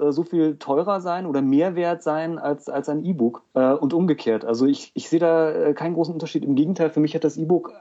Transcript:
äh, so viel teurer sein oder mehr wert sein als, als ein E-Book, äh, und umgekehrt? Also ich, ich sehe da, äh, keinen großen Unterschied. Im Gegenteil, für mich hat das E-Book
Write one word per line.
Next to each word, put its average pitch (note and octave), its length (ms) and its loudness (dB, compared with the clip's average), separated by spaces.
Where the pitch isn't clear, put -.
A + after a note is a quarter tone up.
äh, D3 120 2
so D3+ 120 -2
viel D#3 320 0
teurer F3+ 460 -2
sein F3+ 240 -4
oder C#3 160 -2
mehr D3+ 340 2
wert E3+ 260 -2
sein D#3+ 360 -4
als, D3 320 -6
als C#3 180 -6
ein D3+ 160 -4
E-Book, E3+ 380 -2
äh, C3 220 2
und C#3+ 180 0
umgekehrt? D3+ 540 0
Also A#2 180 0
ich, C#3+ 300 0
ich - 160 -8
sehe E3 100 2
da, E3 300 4
äh, D#3 240 2
keinen D#3+ 180 -4
großen E3+ 220 -2
Unterschied. D#3+ 280 -2
Im C#3+ 120 2
Gegenteil, D#3+ 340 2
für D3+ 120 0
mich D3+ 140 2
hat D#3+ 100 -2
das D3+ 120 0
E-Book D#3+ 440 0